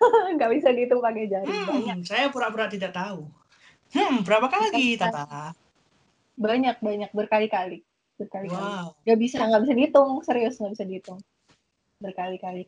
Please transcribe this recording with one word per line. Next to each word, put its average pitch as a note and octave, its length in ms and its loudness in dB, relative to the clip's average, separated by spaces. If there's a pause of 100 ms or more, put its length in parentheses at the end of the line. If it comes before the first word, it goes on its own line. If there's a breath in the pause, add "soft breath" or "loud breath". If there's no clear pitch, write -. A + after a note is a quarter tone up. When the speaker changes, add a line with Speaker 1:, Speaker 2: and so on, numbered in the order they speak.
Speaker 1:
<laughs> G#4+ 360 6
Nggak A#3 200 2
bisa C#4+ 160 4
dihitung B3 280 2
pakai A3 280 -2
jari. G3 160 -2
Speaker 2:
Hmm, G4 240 -4
Speaker 1:
Banyak. A3+ 280 -2 (120)
Speaker 2:
saya C4 240 0
pura-pura A3 320 -4
tidak F#3+ 280 -6
tahu. F3+ 360 -8 (640 soft breath)
Hmm, C#4+ 320 2
berapa G#3+ 240 4
kali, G4+ 240 0
Speaker 1:
Berkali-kali. A#3+ 280 0
Speaker 2:
Tata? D3+ 520 -4 (840)
Speaker 1:
Banyak, A#3+ 420 0
banyak. G#3 300 -4
Berkali-kali. G#3 720 -2 (400)
Berkali-kali. F#3+ 320 -8
Speaker 2:
Wow. F#3+ 480 -8
Speaker 1:
Nggak A3 180 4
bisa, B3 220 -2
nggak A3 240 4
bisa C#4 80 2
dihitung. C#4 360 6 (120)
Serius, A#3+ 400 0
nggak G3+ 160 -6
bisa G3+ 80 -8
dihitung. F#3 340 -12 (760)
Berkali-kali. F#3 720 -8